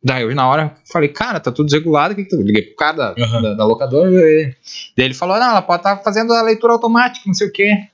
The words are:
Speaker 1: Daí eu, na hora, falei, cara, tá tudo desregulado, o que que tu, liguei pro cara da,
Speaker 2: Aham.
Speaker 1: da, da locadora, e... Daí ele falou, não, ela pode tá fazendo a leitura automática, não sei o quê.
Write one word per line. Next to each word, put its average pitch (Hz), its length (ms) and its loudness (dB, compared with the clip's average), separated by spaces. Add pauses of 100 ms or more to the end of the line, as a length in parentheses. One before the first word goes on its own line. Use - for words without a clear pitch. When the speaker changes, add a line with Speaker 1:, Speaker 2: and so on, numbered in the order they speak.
Speaker 1:
Daí 127 200 -2
eu, 113 100 -4
na 131 140 2
hora, 147 280 0 (160)
falei, 151 180 0
cara, 220 320 -6
tá - 100 -4
tudo 151 140 -2
desregulado, 156 480 0
o - 20 -6
que 196 80 -8
que 185 60 -12
tu, 156 120 -2
liguei 104 220 2
pro - 140 -18
cara 156 180 -2 (180)
da, - 100 -10
Speaker 2:
Aham. 113 180 -2
Speaker 1:
da, 107 120 -2
da 107 120 0
locadora, 131 440 2
e... 160 460 4 (420)
Daí 127 100 2
ele 127 60 -4
falou, 185 240 -2
não, 247 120 2
ela 208 120 2
pode 175 220 -2
tá 196 140 0
fazendo 220 360 -2
a 233 80 2
leitura 226 300 2
automática, 233 560 0
não 190 60 0
sei 208 140 -2
o - 40 -6
quê. 202 220 0 (200)